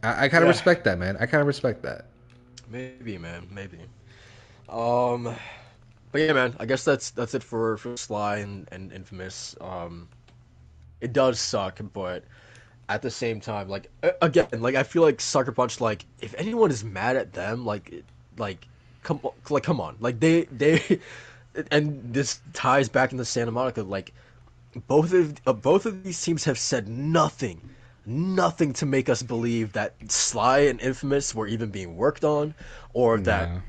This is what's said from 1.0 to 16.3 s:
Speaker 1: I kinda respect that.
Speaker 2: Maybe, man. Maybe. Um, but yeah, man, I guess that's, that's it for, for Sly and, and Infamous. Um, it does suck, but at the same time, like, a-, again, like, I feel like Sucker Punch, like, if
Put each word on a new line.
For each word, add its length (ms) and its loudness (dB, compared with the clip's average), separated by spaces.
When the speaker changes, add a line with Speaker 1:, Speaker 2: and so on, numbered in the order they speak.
Speaker 1:
I 60 2
kinda 200 4
respect 380 0
that. 240 -10
Speaker 2:
Maybe, 500 -12
man. 340 -14
Maybe. 280 -14
Um, 680 0
but 100 2
yeah, 120 4
man, 260 2
I 60 -6
guess 180 0
that's, 280 2
that's 220 -6
it 100 -4
for, 340 -2
for 200 -10
Sly 400 -4
and, 340 -10
and 200 -14
Infamous. 680 -14
Um, 480 -12
it 120 -6
does 260 4
suck, 400 -4
but 300 -6
at 120 -2
the 100 -4
same 300 -4
time, 280 -8
like, 220 -8
a-, 180 2
again, 260 4
like, 140 0
I 80 2
feel 200 2
like 180 4
Sucker 300 0
Punch, 300 -2
like, 240 -2
if 160 -12